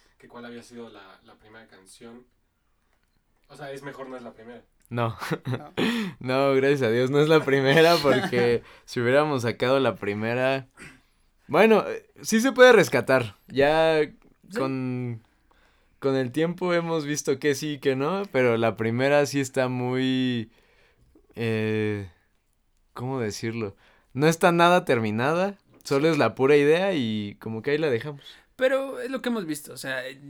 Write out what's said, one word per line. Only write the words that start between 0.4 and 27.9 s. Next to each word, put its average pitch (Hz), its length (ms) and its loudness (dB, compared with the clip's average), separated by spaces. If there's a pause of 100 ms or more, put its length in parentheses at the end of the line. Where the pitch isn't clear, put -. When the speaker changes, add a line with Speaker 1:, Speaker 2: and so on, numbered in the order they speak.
Speaker 1:
había 120 180 -16
sido 117 260 -18
la, 101 340 -20
la 113 120 -20
primera 110 320 -20
canción. 117 580 -20 (1200)
O 139 60 -20
sea, 143 160 -14
es 139 120 -14
mejor 135 260 -16
no 127 80 -14
es 120 60 -18
la 117 100 -18
primera. 117 280 -20 (280)
Speaker 2:
No. 117 260 -4 (300)
Speaker 3:
No. 147 320 -8
Speaker 2:
<laughs> 220 420 -4
No, 135 360 0
gracias 135 280 2
a 117 80 2
Dios, 127 200 0
no 143 80 2
es 151 100 4
la 160 140 4
primera, 139 580 4
porque 123 640 0 (100)
Speaker 3:
<laughs> - 120 -20
Speaker 2:
si - 140 -8
hubiéramos 135 440 2
sacado 123 360 0
la 117 160 0
primera... 120 720 -4 (800)
Bueno, 196 400 4
eh, - 220 -10 (120)
sí 214 200 0
se 262 100 2
puede 254 220 10
rescatar. 127 600 2 (120)
Ya 156 540 2 (480)
Speaker 3:
Sí. 190 100 -12
Speaker 2:
con... 127 640 -6 (760)
con 135 160 -2
el 131 160 -2
tiempo 170 420 -2
hemos 165 320 -2
visto 143 340 -4
que 147 160 0
sí 151 180 -8
y 135 60 -12
que 135 160 0
no, 175 360 -4
pero 123 260 2
la 113 200 0
primera 131 480 0
sí 139 140 -4
está 131 280 -2
muy... 127 840 -4 (840)
Eh... 107 720 -4 (840)
¿cómo 131 260 -8
decirlo? 113 560 -6 (380)
No 143 140 2
está 165 240 2
nada 175 340 4
terminada, 135 720 -2 (260)
solo 143 260 0
es 156 80 2
la 113 180 2
pura 135 220 4
idea 170 360 2
y 107 460 -4
como 110 220 -10
que 143 100 -4
ahí 147 60 0
la 156 120 -2
dejamos. 135 320 -6 (340)